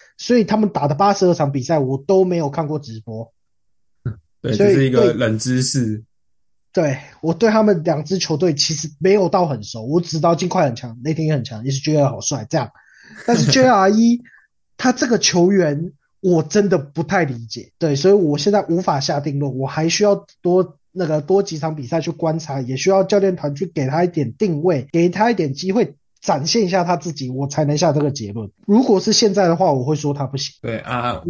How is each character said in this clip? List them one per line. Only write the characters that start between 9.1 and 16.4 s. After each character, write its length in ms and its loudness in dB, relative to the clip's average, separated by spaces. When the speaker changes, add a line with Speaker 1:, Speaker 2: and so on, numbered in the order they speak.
Speaker 1:
有 140 2
到 200 2
很 160 -6
熟， 200 -12
我 160 0
只 100 -4
知 100 -4
道 160 4
金 120 -2
块 180 2
很 100 -2
强， 280 -12
雷 120 -2
霆 180 0
很 100 -2
强 220 -10
，S 140 -4
G 180 0
A 60 4
好 180 -2
帅 260 -6
这 80 -4
样。 140 -2
但 100 2
是 160 2
J 120 6
R 260 4
E， 320 4
Speaker 2:
<laughs> 280 -20
Speaker 1:
他 140 2
这 160 -2
个 100 2
球 340 2
员 420 0
我 220 2